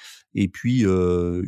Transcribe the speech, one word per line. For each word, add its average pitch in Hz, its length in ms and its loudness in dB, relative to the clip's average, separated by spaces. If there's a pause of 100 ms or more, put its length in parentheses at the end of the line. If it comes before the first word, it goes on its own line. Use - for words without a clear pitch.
(320)
et 98 160 0
puis, 120 380 0
euh, 90 600 0